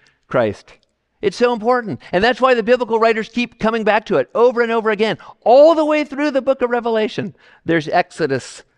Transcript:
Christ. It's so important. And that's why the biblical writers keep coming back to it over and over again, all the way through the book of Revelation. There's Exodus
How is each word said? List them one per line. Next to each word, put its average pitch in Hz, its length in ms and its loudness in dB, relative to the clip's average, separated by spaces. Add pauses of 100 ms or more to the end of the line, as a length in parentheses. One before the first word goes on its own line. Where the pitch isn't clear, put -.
(280)
Christ. 113 440 -2 (480)
It's 196 160 -4
so 240 160 0
important. 226 480 -4 (120)
And 180 100 0
that's 240 180 0
why 254 140 4
the 233 80 -2
biblical 226 380 0
writers 220 280 0
keep - 300 -6
coming 220 240 -2
back 214 240 0
to 175 120 0
it 123 180 -2
over 233 260 2
and 226 80 -2
over 220 200 -2
again, 208 280 -2 (220)
all 285 340 6
the 311 100 0
way 302 200 0
through 294 260 -4
the 262 120 -2
book 269 200 -2
of 240 80 -2
Revelation. 226 640 -4 (300)
There's 160 240 -2
Exodus 160 760 -4 (160)